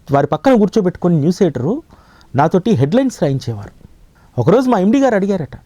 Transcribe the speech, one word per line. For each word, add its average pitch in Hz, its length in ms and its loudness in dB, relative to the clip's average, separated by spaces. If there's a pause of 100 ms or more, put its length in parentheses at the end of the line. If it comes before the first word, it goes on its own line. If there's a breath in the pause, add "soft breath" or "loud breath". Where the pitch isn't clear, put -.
(100)
వారి 143 160 2
పక్కన 254 280 0
కూర్చోబెట్టుకొని 185 640 0
న్యూస్ 165 260 -2
ఎడిటరు 180 400 -2 (520 soft breath)
నాతోటి 165 360 0
హెడ్‌లైన్స్ 196 520 0
రాయించేవారు. 123 480 -6 (680 soft breath)
ఒకరోజు 240 320 4
మా 226 80 2
ఎండీ 220 220 2
గారు 247 140 2
అడిగారట, 196 520 -4